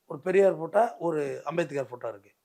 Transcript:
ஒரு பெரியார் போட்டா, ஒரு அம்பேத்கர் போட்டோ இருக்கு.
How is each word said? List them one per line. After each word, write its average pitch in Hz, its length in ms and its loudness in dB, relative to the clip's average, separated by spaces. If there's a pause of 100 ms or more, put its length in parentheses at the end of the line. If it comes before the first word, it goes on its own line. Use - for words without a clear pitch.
ஒரு 151 140 -10
பெரியார் 185 360 4
போட்டா, 202 400 0
ஒரு 147 480 -2
அம்பேத்கர் 143 440 -4
போட்டோ 120 200 -10
இருக்கு. 104 220 -14 (140)